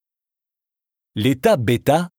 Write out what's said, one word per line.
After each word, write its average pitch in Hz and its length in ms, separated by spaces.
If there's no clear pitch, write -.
L'état 135 420
bêta, 139 600